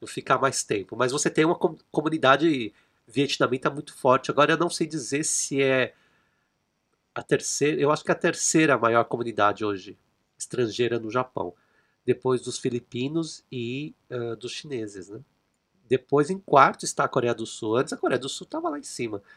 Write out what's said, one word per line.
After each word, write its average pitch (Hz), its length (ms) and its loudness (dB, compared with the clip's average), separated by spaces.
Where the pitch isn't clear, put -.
o 110 60 -14
ficar 131 320 0
mais 135 240 0
tempo. 107 340 -4
Mas 123 160 0
você 147 180 0
tem 156 140 4
uma 170 120 2
com-, 165 200 -2
comunidade 147 840 2
vietnamita 135 600 0
muito - 240 -12
forte. 135 360 2
Agora 143 220 4
eu 156 60 2
não 170 120 0
sei - 160 -2
dizer 151 380 -4
se - 380 -2
é 131 320 2
a - 80 -6
terceira, 147 580 -2
eu 143 100 2
acho 151 140 0
que - 60 -6
é 170 40 4
a - 20 -2
terceira 156 640 2
maior 113 260 4
comunidade 110 600 0
hoje 98 320 -6
estrangeira 117 600 -2
no 110 120 -6
Japão, 107 440 -4
depois 123 380 0
dos 127 160 -8
filipinos 135 920 -4
e, 127 440 -8
ah, 120 240 -6
dos 113 180 -12
chineses, 104 560 -10
né? 110 120 -14
Depois, 139 420 2
em 190 80 -2
quarto, 156 460 6
está - 200 -2
a 131 40 -2
Coreia 120 260 0
do 113 120 -6
Sul. 110 300 -4
Antes, 139 160 0
a - 40 -6
Coreia 302 220 0
do 131 100 -6
Sul - 180 -10
tava 330 240 -6
lá 294 80 -8
em 139 40 -14
cima. 107 400 -8